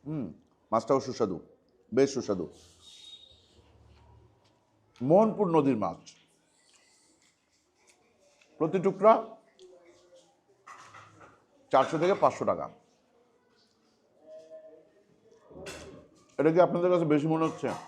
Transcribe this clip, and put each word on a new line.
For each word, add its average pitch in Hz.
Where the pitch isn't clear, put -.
হুম, 143
মাছটাও 127
সুস্বাদু, 107
বেশ 135
সুস্বাদু। 101
মোহনপুর 190
নদীর 135
মাছ, 85
প্রতি 165
টুকরা 196
চারশো 135
থেকে 190
পাঁচশো 131
টাকা। 80
এটা 147
কি 175
আপনাদের 175
কাছে 170
বেশি 151
মনে 160
হচ্ছে? 139